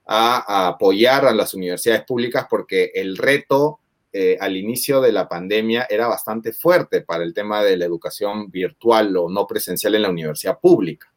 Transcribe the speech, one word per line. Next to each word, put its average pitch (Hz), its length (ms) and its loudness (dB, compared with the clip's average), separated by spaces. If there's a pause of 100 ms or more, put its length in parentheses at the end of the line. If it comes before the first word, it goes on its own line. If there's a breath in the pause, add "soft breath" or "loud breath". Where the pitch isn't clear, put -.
a, 117 400 2
a 98 220 0
apoyar 110 580 4
a 117 80 6
las 101 200 0
universidades 92 500 -2
públicas? 123 440 -4
Porque 95 460 -2
el 95 220 -4
reto, 143 640 0 (320)
eh, 92 280 2
al 98 160 -4
inicio 127 440 -2
de 127 100 4
la 95 160 0
pandemia 110 640 -2
era 110 160 0
bastante 113 460 -6
fuerte 160 480 0
para 85 240 -6
el 85 100 -8
tema 104 300 -2
de 95 120 4
la 87 100 -2
educación 101 600 -6
virtual 98 680 0
o 87 120 0
no 101 200 -2
presencial 104 480 -2
en 107 60 2
la 98 80 0
universidad 82 500 -6
pública, 104 560 2